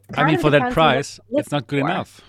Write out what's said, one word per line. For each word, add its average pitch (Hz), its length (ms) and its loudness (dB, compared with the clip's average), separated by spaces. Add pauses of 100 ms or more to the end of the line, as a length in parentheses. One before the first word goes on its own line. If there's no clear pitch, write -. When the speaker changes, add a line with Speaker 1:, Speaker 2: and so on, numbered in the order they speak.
(100)
Speaker 1:
I - 20 -12
Speaker 2:
kind - 160 0
Speaker 1:
mean, 311 80 2
Speaker 2:
of 349 60 -2
Speaker 1:
for 151 80 2
that 143 80 4
Speaker 2:
depends 247 200 0
on 160 60 4
what 143 100 4
Speaker 1:
price, - 260 -6 (100)
Speaker 2:
you're 269 100 0
Speaker 1:
it's - 100 -10
not 147 160 -4
good 147 120 -4
Speaker 2:
looking 135 100 -2
for. - 60 -2
Speaker 1:
enough. - 340 -10